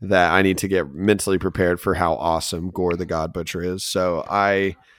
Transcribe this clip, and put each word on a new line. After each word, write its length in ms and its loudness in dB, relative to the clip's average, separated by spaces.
that 300 4
I 100 4
need 180 4
to 80 -4
get 260 -2
mentally 460 2
prepared 400 0
for 140 -2
how 220 2
awesome 540 -2
Gore 260 -2
the 100 -6
God 280 -4
Butcher 280 -6
is. 220 -4
So 460 -2
I, 460 2